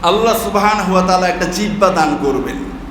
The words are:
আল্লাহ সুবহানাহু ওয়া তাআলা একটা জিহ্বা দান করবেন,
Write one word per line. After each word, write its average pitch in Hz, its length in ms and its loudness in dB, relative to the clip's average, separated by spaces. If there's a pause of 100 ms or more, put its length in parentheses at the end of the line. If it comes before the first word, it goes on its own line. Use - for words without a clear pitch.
আল্লাহ 214 300 2
সুবহানাহু 202 600 0
ওয়া 180 140 4
তাআলা 185 200 2
একটা 175 180 -2
জিহ্বা 196 440 0
দান 156 320 0
করবেন, 135 420 -2 (280)